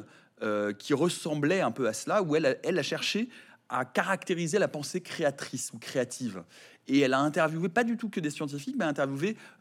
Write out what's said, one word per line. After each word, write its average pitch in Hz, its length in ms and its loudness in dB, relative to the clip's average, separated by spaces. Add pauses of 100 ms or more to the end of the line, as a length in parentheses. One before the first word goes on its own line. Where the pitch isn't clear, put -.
(420)
euh, 104 320 0
qui - 200 -2
ressemblait 156 680 2
un 127 100 2
peu 120 160 0
à 107 60 0
cela, - 300 0
où 151 120 2
elle 160 100 4
a, 131 180 4
elle 170 160 0
a 139 40 0
cherché 202 460 -2 (400)
à 127 160 -2
caractériser 175 720 0
la 165 80 4
pensée 151 340 -6
créatrice - 720 -4
ou 113 60 -12
créative. 120 640 -4 (460)
Et 135 100 6
elle 131 140 6
a 131 60 4
interviewé, 160 500 2
pas 233 160 2
du 233 100 0
tout 220 140 -4
que 196 100 -2
des 151 100 0
scientifiques, 147 480 -6
mais 214 60 0
a 160 60 2
interviewé, 143 480 0 (240)